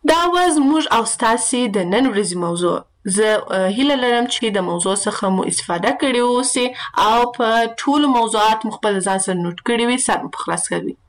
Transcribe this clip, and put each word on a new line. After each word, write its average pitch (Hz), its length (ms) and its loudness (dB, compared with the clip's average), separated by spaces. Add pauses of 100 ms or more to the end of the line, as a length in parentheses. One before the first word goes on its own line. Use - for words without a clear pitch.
دا 339 300 2
وه 359 160 4
زموږ 302 420 2
او 233 140 2
ستاسې 247 640 0
د 202 100 -2
نن 208 360 2
ورځې 190 220 -2
موضوع. 170 440 -2 (260)
زه، 214 440 2
اه، 190 180 0
هیله 269 280 2
لرم 240 300 2
چې 233 240 -2
د 202 80 -2
موضوع 180 380 0
څخه - 280 -4
مو 190 200 2
استفاده 175 460 -2
کړې 269 280 0
اوسئ 247 500 0 (300)
او 233 340 2
په 226 340 2
ټولو 285 420 0
موضوعات 220 580 2
مو 214 60 -4
خپل 208 280 -2
ځان 190 200 0
سره 190 160 -2
نوټ 175 340 -4
کړي 233 160 0
وي، 247 120 0
سر 220 200 0
مو - 120 -8
په - 80 -14
خلاص - 320 -4
کړي 170 140 -4
وي. - 120 -6 (140)